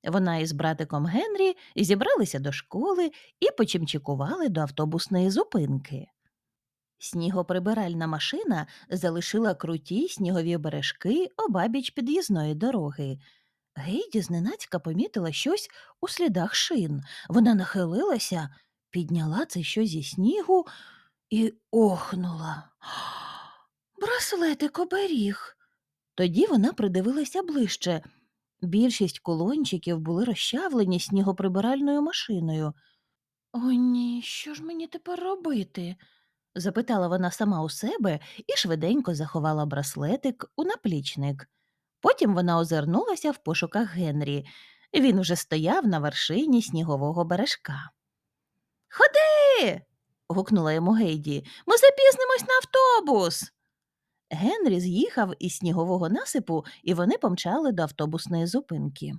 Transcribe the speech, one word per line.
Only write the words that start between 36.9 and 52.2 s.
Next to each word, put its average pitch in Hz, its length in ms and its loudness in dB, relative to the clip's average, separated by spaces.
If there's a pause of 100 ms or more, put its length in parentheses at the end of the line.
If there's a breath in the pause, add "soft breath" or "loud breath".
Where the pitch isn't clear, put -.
вона 180 220 0
сама 196 320 0
у 160 60 -4
себе 220 520 -2 (260 loud breath)
і 539 100 -2
швиденько 175 580 0
заховала 151 520 -2
браслетик 147 880 -4
у 302 80 -4
наплічник. 143 840 -4 (520)
Потім 269 340 4
вона 175 240 2
озирнулася 170 720 0
в 269 80 -6
пошуках 175 500 -2
Генрі. 147 580 -2 (480 loud breath)
Він 254 260 6
вже 170 160 0
стояв 180 500 0
на 175 120 2
вершині 220 640 2
снігового 160 600 0
бережка. 165 680 -4 (960)
«Ходи!» 571 920 6 (480)
гукнула 180 440 2
йому 170 200 2
Гейді. 151 520 0 (220 loud breath)
«Ми 427 100 4
запізнимось 523 720 8